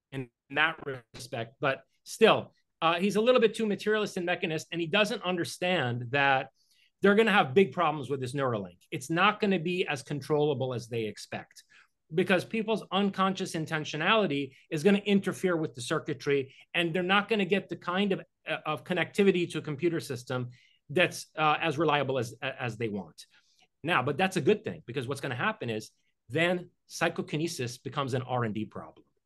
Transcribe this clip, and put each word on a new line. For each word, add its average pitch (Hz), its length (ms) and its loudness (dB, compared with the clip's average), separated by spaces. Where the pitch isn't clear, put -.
in 131 160 -10
that 151 260 0
respect, - 460 -8
but 135 220 0
still, 156 480 4
uh, 165 120 2
he's 175 220 0
a 214 40 2
little 247 200 6
bit 220 140 4
too 226 120 -2
materialist 208 500 -2
and 175 100 -4
mechanist, 175 460 -2
and 170 80 -4
he 170 60 0
doesn't 208 360 0
understand 170 880 -2
that 139 380 4
they're 202 120 6
gonna 220 180 6
have 175 200 4
big 160 200 6
problems 151 360 -2
with 135 120 -4
this 127 140 -6
Neuralink. 117 440 -2
It's - 200 -10
not 196 300 2
gonna 196 180 2
be 180 280 -2
as 143 160 -6
controllable 147 680 0
as 117 160 -6
they 113 160 -4
expect, - 580 -12
because 180 300 2
people's 220 480 -2
unconscious 190 600 0
intentionality 156 1000 0
is 156 120 -2
gonna 196 220 4
interfere 190 520 2
with 156 180 -4
the 123 60 -12
circuitry, 143 720 -2
and 170 200 0
they're 185 80 0
not 196 260 2
gonna 208 160 2
get 190 240 0
the 165 80 -6
kind 190 360 -2
of, 170 80 -2
uh, 156 160 0
of 151 200 -4
connectivity 180 640 4
to 160 80 -6
a 143 40 -4
computer 156 360 -2
system 127 500 -4
that's, 170 360 0
uh, 151 240 2
as 156 180 -2
reliable 147 400 2
as, 113 240 -4
as 131 340 -6
they 117 120 -4
want. 98 380 -10
Now, 143 200 0
but 139 140 -2
that's 190 200 0
a 165 40 2
good 185 240 2
thing, 82 220 -8
because 120 220 -6
what's 135 120 -6
gonna 135 140 -6
happen 165 360 -4
is 110 200 -6
then 175 420 0
psychokinesis 165 920 -4
becomes 135 360 -6
an 123 80 -2
R 123 220 -2
and 107 100 -4
D 107 100 -6
problem. 80 400 -14